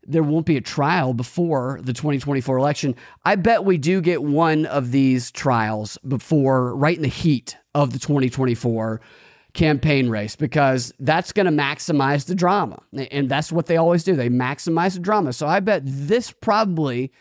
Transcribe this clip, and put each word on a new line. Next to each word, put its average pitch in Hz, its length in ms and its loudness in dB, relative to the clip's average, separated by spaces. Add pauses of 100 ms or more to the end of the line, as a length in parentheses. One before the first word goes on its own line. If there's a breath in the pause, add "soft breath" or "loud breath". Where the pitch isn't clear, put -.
there 160 160 2
won't 156 240 0
be 151 100 2
a 110 40 -4
trial 147 520 0
before 131 720 -2
the 127 100 -4
twenty 147 240 -2
twenty-four 135 400 -2
election. 139 380 0 (300 loud breath)
I 202 100 2
bet 196 280 2
we 190 140 4
do 175 240 0
get 156 220 0
one 156 420 2
of 127 260 -2
these 131 380 2
trials 110 760 -2
before, 131 680 2
right 151 200 2
in 160 80 -4
the 127 60 0
heat - 480 0 (180)
of 143 180 2
the 127 60 -6
twenty 139 300 0
twenty-four 113 720 -2 (520 soft breath)
campaign 147 560 2
race, 107 260 -4
because 131 640 0
that's 156 320 -2
gonna 185 200 2
maximize 143 760 0
the 175 80 -4
drama. 180 480 0 (300)
And 139 180 -2
that's 147 220 -2
what 160 140 -2
they 165 120 2
always 170 260 4
do. 185 120 2
They 123 140 0
maximize 160 640 0
the 185 60 -10
drama. 175 340 0
So 147 140 -6
I 180 120 2
bet 190 260 0
this 143 460 -2
probably, 160 880 -2